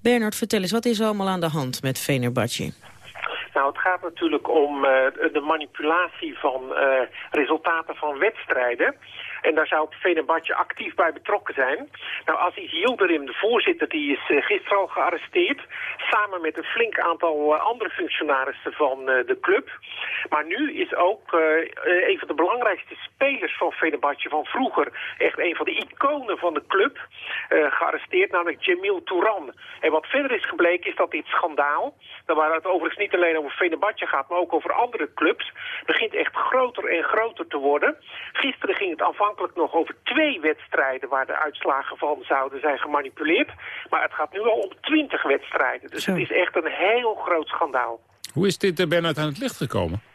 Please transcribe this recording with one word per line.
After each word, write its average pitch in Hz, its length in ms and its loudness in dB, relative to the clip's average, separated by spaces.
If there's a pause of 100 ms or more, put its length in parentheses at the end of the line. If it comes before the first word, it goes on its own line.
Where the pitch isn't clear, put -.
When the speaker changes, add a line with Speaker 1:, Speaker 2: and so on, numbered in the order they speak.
Speaker 1:
Bernard, 226 340 2
vertel 214 260 0
eens, 180 100 -2
wat 226 140 0
is 226 140 2
er 226 60 2
allemaal 202 220 0
aan 185 120 0
de 165 100 0
hand 135 320 -4
met 131 180 -2
Fenerbahce? 123 720 -2 (800)
Speaker 2:
Nou, 139 140 2
het 143 100 -4
gaat 180 240 0
natuurlijk 160 480 -2
om, 143 360 4
eh, 135 60 6 (420)
de 147 140 0
manipulatie 160 920 0
van, 131 240 0 (100)
eh, 147 120 0 (480)
resultaten 160 640 0
van 147 220 -4
wedstrijden. 139 800 0 (520)
En 160 80 2
daar 156 120 2
zou 156 200 2 (120)
Fenerbahce 160 560 0
actief - 400 -4
bij 165 180 2
betrokken - 400 -4
zijn. 143 360 0 (360)
Nou, - 140 0
Aziz 180 320 -2
Yildirim, 170 540 2
de 120 80 -10
voorzitter, 170 560 2
die 147 220 -2
is, - 180 -2
eh, 139 160 4
gisteren 202 320 2
al 185 100 2
gearresteerd. - 760 0 (360)
Samen 208 440 0
met 160 160 -2
een 156 60 -8
flink 226 360 0
aantal, 160 560 2
eh, 156 60 0
andere 226 280 -2
functionarissen 139 840 -2
van, 135 360 0
eh, 127 180 4
de 127 120 0
club. 220 300 2 (600)
Maar 151 160 0
nu 233 280 -2
is - 220 -4
ook, 185 380 2
eh, 170 60 4 (180)
eh, 175 520 2
een 196 100 2
van 147 80 -10
de 165 60 -4
belangrijkste 202 640 0
spelers - 640 -2
van 170 140 0
Fenerbahce 147 580 -2
van 147 160 -2
vroeger... - 720 -2
echt - 220 0
een 160 160 0
van 147 100 -4
de - 60 -2 (180)
iconen 269 480 -2
van 170 160 0
de 147 140 -2
club, 196 300 2 (520)
eh, 156 220 4
gearresteerd, 165 600 0
namelijk 170 320 0
Jamil 185 400 0
Touran. 190 500 0 (260)
En - 120 2
wat 156 140 2
verder 269 260 0
is 214 140 -2
gebleken 175 440 2
is 165 60 -8
dat 175 160 0
dit 151 140 -6
schandaal... 151 680 0 (320)
waar 156 280 2
het 160 120 -2
overigens 185 360 0
niet 202 120 0
alleen 170 240 4
over 147 140 -4
Fenerbahce 180 560 0
gaat, 139 220 -2
maar 175 100 0
ook 175 140 -2
over - 200 0
andere 240 400 -2
clubs... - 380 0 (340)
begint - 280 0
echt - 220 -2
groter 254 500 0 (120)
en - 60 0
groter 220 440 -2
te 156 100 -6
worden. 147 400 2 (360)
Gisteren - 420 0
ging 196 160 -2
het 247 100 -4
aanvankelijk 190 540 0
nog 165 180 0
over 160 300 0
twee 269 360 2
wedstrijden 139 720 0
waar 135 160 2
de 151 120 -4
uitslagen 147 600 -2
van 147 200 0 (100)
zouden 139 320 0
zijn 143 200 0
gemanipuleerd. 147 720 0 (400)
Maar 160 120 2
het - 120 -2
gaat 151 200 -4
nu 196 80 -6
al 226 180 2
om - 120 -4 (100)
twintig 302 420 0
wedstrijden. 135 640 0
Dus - 140 -6
Speaker 3:
Zo. 196 80 0
Speaker 2:
het 180 100 0
is 180 100 -4
echt 175 240 2
een 160 160 0
heel 220 440 2
groot 165 320 -2
schandaal. 123 520 -2 (340)
Speaker 3:
Hoe 190 140 2
is 175 100 0
dit, 185 220 0
eh, 180 80 2
Bernard, 165 300 2
aan 151 100 0
het 147 100 -4
licht 254 200 -4
gekomen? 95 440 -2 (140)